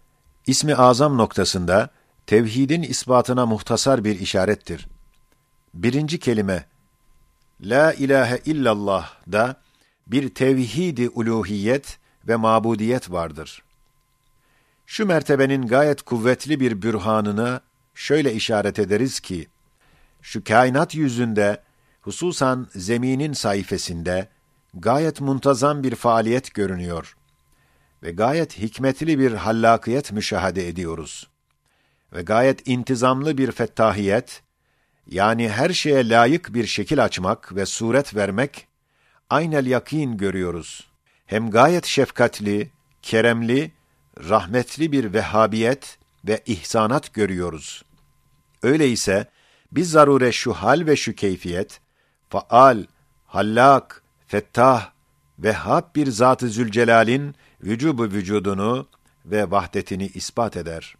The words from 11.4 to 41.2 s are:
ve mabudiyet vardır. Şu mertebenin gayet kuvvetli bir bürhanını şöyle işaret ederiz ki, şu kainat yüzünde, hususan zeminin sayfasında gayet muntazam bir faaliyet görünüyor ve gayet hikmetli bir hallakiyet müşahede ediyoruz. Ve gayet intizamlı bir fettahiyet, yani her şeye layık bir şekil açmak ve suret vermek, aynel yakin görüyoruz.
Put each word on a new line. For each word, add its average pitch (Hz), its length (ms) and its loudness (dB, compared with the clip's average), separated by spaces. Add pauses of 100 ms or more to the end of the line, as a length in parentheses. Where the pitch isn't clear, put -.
ve 117 80 2
mabudiyet 110 760 0
vardır. 80 520 -10 (1200)
Şu - 200 -6
mertebenin 139 600 2
gayet 143 340 2
kuvvetli 127 580 -2
bir 117 220 0
bürhanını 110 800 -2 (340)
şöyle 143 380 0
işaret 104 460 -2
ederiz 104 400 0
ki, 85 280 -10 (760)
şu - 220 -10
kainat 127 520 2
yüzünde, 117 680 0 (400)
hususan 131 760 -4
zeminin 123 580 -2
sayfasında 92 960 -4 (460)
gayet 139 480 -2
muntazam 139 600 0
bir 127 120 -2
faaliyet 113 580 0
görünüyor 87 640 -6 (880)
ve 85 80 -8
gayet 135 460 -2
hikmetli 135 600 -2
bir 131 120 4
hallakiyet 113 800 0
müşahede 95 560 -4
ediyoruz. 82 600 -10 (840)
Ve 90 80 -10
gayet 120 460 0
intizamlı 131 720 0
bir 131 140 0
fettahiyet, 107 920 -2 (640)
yani 113 420 0
her 120 200 0
şeye 139 400 2
layık 117 440 4
bir 113 120 -2
şekil 135 380 -2
açmak 95 520 -4
ve 98 100 -2
suret 117 500 -2
vermek, 101 520 -4 (640)
aynel 151 360 0
yakin 127 520 -2
görüyoruz. 92 720 -6 (380)